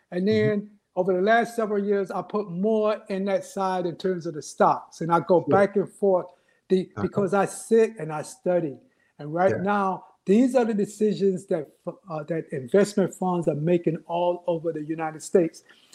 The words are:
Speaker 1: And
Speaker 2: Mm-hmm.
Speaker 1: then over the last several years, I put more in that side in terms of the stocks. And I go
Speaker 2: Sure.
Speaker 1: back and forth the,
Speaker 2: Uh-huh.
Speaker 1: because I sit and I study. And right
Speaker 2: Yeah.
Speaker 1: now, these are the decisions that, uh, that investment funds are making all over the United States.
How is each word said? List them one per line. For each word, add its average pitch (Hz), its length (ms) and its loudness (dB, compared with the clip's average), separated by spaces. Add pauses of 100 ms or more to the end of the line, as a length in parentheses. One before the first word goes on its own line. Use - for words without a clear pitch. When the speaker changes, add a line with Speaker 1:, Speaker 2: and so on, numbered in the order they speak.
(100)
Speaker 1:
And 180 180 -2
Speaker 2:
Mm-hmm. 214 200 2
Speaker 1:
then 208 220 -2 (260)
over 180 180 2
the 180 80 0
last 226 340 2
several 214 260 -2
years, 202 280 -2
I 190 120 -6
put 208 280 -6
more 214 580 0
in 190 180 -4
that 190 180 -2
side 185 420 -4
in 160 100 -6
terms 175 300 -4
of 160 80 -6
the 147 80 -10
stocks. - 580 0
And 165 100 -4
I 170 100 4
go 170 200 4
Speaker 2:
Sure. - 80 -2
Speaker 1:
back 202 280 4
and 180 140 0
forth 185 360 0 (420)
the, 185 280 0
Speaker 2:
Uh-huh. 107 60 -4
Speaker 1:
because 190 300 -2
I 196 140 2
sit 220 520 0
and 156 140 -8
I 151 100 -6
study. 170 540 -2 (420)
And 151 140 -10
right 180 240 2
Speaker 2:
Yeah. 180 60 -6
Speaker 1:
now, 196 420 -2 (220)
these 247 280 4
are 240 120 4
the 226 80 -2
decisions 196 720 -2
that, 160 220 -4 (180)
uh, 160 380 -12
that 160 280 -6
investment 185 600 2
funds 180 340 -2
are 151 60 2
making 165 420 0 (100)
all 175 400 -2
over 165 260 -2
the 151 120 -8
United 156 380 -8
States. - 420 0 (300)